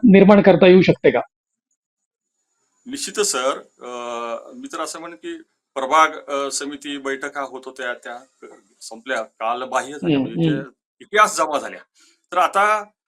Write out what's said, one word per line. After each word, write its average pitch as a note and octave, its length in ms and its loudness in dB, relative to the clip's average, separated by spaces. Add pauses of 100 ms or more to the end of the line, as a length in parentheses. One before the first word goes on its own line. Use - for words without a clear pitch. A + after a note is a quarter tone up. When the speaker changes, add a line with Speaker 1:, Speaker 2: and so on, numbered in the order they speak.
Speaker 1:
निर्माण G3 380 8
करता F#3 260 6
येऊ F#3 140 8
शकते E3 300 2
का? A#2+ 80 -2 (1700)
Speaker 2:
निश्चितच - 440 -6
सर, C3 260 -2 (240)
अ, B2 80 -16 (680)
मी C3 180 -16
तर E3+ 60 -10
असं D#3+ 200 -10
म्हणेन E3+ 180 -16
की E3+ 240 -14 (340)
प्रभाग, D3 320 2 (200)
अ, C#3 240 -6
समिती C#3+ 460 -10
बैठका C3+ 440 -8
होत C3 240 -12
होत्या, B2+ 280 -10
त्या B2 540 -18 (340)
संपल्या, A#2+ 400 -8
कालबाह्य B2+ 720 -6
झाल्या, D3+ 240 -2
Speaker 1:
हम्म, B2+ 120 -4
Speaker 2:
म्हणजे E3 200 -2
Speaker 1:
हम्म. C#3 120 -4
Speaker 2:
त्या C3 100 -18 (300)
इतिहास G3+ 360 0
जमा D3+ 220 -2
झाल्या. F#2 200 -10 (520)
तर F3 60 -4
आता G#3 480 0 (220)